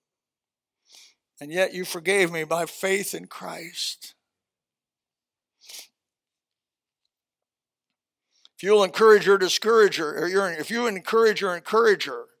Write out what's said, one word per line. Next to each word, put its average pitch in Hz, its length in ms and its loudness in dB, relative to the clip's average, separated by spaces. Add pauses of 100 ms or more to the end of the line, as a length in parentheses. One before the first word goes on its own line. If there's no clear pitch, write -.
(1400)
And 147 120 -14
yet 180 220 -2
you 185 100 -8
forgave 180 460 0
me 165 140 -6
by 160 220 -4
faith 190 480 -4
in 175 120 -14
Christ." - 880 -12 (4000)
If - 60 -16
you'll 202 220 4
encourage 208 420 6
your 196 120 6
discourager, 185 760 0
or 165 120 -4
your, 190 240 -2
if 156 180 -10
you 240 160 -4
encourage 214 540 0
your 185 160 -4
encourager, 165 720 0 (120)